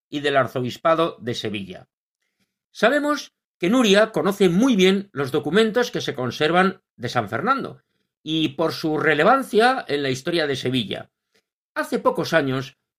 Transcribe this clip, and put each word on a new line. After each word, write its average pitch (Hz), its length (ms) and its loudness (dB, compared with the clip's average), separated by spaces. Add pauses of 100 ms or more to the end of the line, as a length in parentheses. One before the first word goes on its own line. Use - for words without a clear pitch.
y 147 120 -6
del 139 160 0
Arzobispado 135 840 0
de 117 140 -6
Sevilla. 98 540 -10 (840)
Sabemos 285 600 0 (260)
que 175 100 0
Nuria 214 440 4
conoce 190 360 2
muy 214 280 2
bien 190 360 2
los 135 200 -6
documentos 208 580 0
que 165 100 -8
se 135 140 -6
conservan 160 680 0 (140)
de 117 120 -8
San 113 200 -2
Fernando 202 520 -4 (420)
y 156 280 -2
por 160 220 -2
su 151 260 -2
relevancia 208 920 2
en 147 160 -2
la 135 60 -2
historia 156 360 -2
de 139 80 -2
Sevilla. 127 560 -4 (640)
Hace 294 240 -4
pocos 214 340 -2
años, 135 440 0 (220)